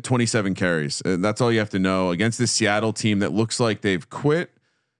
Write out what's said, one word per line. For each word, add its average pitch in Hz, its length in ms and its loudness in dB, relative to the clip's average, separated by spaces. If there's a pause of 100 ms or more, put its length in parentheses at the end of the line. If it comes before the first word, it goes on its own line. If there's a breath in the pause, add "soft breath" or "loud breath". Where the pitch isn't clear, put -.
twenty-seven 113 520 0
carries. 82 500 0
Uh, 92 140 2
that's 107 240 0
all 117 100 2
you 113 60 2
have 104 120 0
to 101 80 -2
know 92 340 0
against 107 260 0
this 123 120 0
Seattle 104 440 0
team 104 240 0
that 90 160 0
looks 110 260 0
like 113 220 0
they've 95 260 0
quit. 156 440 -2 (480)